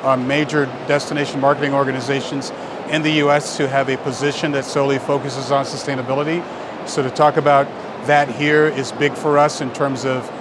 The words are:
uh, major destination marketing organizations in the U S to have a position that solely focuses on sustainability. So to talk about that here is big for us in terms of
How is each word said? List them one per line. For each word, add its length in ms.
uh, 140
major 500
destination 540
marketing 320
organizations 760
in 100
the 120
U 180
S 260
to 100
have 220
a 80
position 540
that 140
solely 340
focuses 500
on 160
sustainability. 800
So 140
to 80
talk 280
about 280
that 240
here 380
is 240
big 240
for 240
us 220
in 120
terms 320
of 360